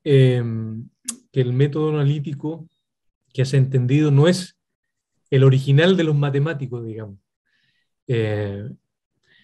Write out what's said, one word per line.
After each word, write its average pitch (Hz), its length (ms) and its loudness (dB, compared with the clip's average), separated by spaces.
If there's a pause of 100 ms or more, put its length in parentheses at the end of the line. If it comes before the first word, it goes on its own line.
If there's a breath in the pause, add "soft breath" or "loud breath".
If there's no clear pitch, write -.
eh, 131 400 4 (880)
que 135 100 -4
el 123 120 0
método 147 380 0
analítico 151 800 -4 (640)
que 127 120 -2
se 139 120 -2
ha 135 40 4
entendido 131 500 2
no 143 180 6
es 180 300 -2 (720)
el 131 140 4
original 139 520 4
de 165 80 0
los 151 120 0
matemáticos, 139 680 -4
digamos. 107 340 -12 (880)
Eh, 104 640 -4 (760 soft breath)